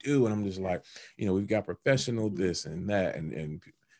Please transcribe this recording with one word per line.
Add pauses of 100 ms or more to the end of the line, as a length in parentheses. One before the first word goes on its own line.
do.
And
I'm
just
like, (340)
you
know,
we've
got
professional
this
and
that,
and,
and
p-, (280)